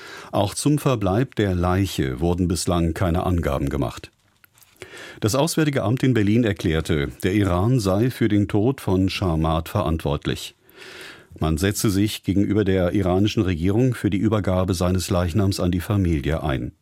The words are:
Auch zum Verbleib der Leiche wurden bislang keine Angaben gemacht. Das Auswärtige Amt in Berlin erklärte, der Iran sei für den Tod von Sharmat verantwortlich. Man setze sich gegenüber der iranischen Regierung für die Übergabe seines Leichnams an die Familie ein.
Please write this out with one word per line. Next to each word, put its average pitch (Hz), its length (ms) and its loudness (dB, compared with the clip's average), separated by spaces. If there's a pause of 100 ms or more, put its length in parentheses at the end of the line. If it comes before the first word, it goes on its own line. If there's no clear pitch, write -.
(300)
Auch 101 240 0
zum 147 240 2
Verbleib 117 580 0
der 101 180 2
Leiche 87 640 0
wurden 87 280 2
bislang 85 440 0
keine 87 320 0
Angaben 71 460 0
gemacht. 67 400 -6 (1080)
Das 107 140 2
Auswärtige 147 480 2
Amt 117 200 0
in 131 120 4
Berlin 110 300 4
erklärte, 80 640 0 (140)
der 95 100 0
Iran 101 480 2
sei 101 300 2
für 117 180 0
den 101 180 2
Tod 110 360 0
von 95 260 2
Sharmat 80 640 -2
verantwortlich. 73 840 -4 (840)
Man 80 180 0
setze 101 320 0
sich 101 340 0
gegenüber 101 420 0
der 92 280 2
iranischen 98 500 2
Regierung 98 520 0
für - 160 -2
die 98 80 0
Übergabe 95 560 0
seines 90 340 0
Leichnams 95 520 0
an 90 120 0
die 90 80 -2
Familie 80 640 -2
ein. 65 400 -4